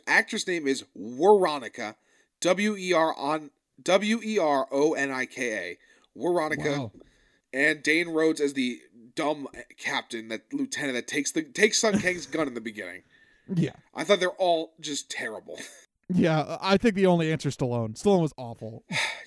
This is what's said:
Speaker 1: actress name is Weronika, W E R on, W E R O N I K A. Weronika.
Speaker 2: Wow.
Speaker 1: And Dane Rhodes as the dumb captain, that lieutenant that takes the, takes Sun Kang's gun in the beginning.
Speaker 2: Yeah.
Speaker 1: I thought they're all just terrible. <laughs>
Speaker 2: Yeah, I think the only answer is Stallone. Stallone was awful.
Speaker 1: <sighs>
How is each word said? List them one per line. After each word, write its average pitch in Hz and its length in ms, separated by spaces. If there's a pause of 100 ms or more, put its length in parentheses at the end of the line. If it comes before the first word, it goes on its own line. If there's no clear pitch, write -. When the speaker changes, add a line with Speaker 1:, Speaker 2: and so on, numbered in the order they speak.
Speaker 1:
actress 208 400
name 170 200
is 123 180 (120)
Weronika, 131 1000 (440)
W 202 380
E 180 160
R 160 240
on, 151 340 (320)
W 208 400
E 214 160
R 143 320
O 147 220
N 139 180
I 127 140
K 107 520 (400)
A. - 20
Weronika. 151 580
Speaker 2:
Wow. 123 140 (640)
Speaker 1:
And 147 300
Dane 165 260
Rhodes 160 300
as 143 140
the 123 260 (360)
dumb 143 320 (300)
captain, 117 520
that 110 240
lieutenant 135 400
that 120 140
takes 139 240
the, 160 120
takes 185 360
Sun 208 200
Kang's 175 260
gun 151 220
in 123 60
the 113 80
beginning. 98 420 (500)
Speaker 2:
Yeah. - 180 (240)
Speaker 1:
I 147 80
thought 185 160
they're 180 120
all 170 500
just 151 280
terrible. - 560
<laughs> - 40 (420)
Speaker 2:
Yeah, 160 480
I 190 180
think 220 180
the 190 100
only 170 260
answer 156 180
is - 60
Stallone. 120 380
Stallone 196 300
was 147 120
awful. 117 540
Speaker 1:
<sighs> - 40 (340)